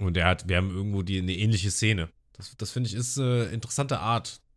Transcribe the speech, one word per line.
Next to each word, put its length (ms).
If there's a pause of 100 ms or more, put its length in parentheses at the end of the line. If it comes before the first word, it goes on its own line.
Und 140
er 100
hat, 220
wir 80
haben 140
irgendwo 320
die, 160
eine 180
ähnliche 340
Szene. 380 (240)
Das, 240
das 160
finde 160
ich 60
ist, 220
äh, 360
interessante 480
Art. 420 (140)